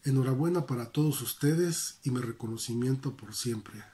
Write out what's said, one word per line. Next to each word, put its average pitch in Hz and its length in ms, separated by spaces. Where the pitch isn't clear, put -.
Enhorabuena 135 600
para 120 260
todos 147 300
ustedes 160 800
y 139 60
mi 123 100
reconocimiento 117 960
por 107 180
siempre. 107 480